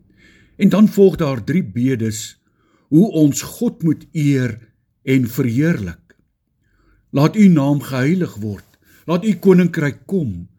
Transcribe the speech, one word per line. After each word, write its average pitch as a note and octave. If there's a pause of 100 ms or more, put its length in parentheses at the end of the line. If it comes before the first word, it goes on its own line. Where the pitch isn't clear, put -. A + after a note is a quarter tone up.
(580)
En G3
dan G3
volg F#3+
daar C3+
drie E3+
bedes A2+ (500)
hoe D#3+ (140)
ons D3
God -
moet -
eer C3+ (440)
en C3
verheerlik. A#2+ (960)
"Laat D#3
u G#3
naam D3
geheilig C3+
word, G#2 (400)
laat F3
u G#3+
koninkryk F3
kom, A2+ (100)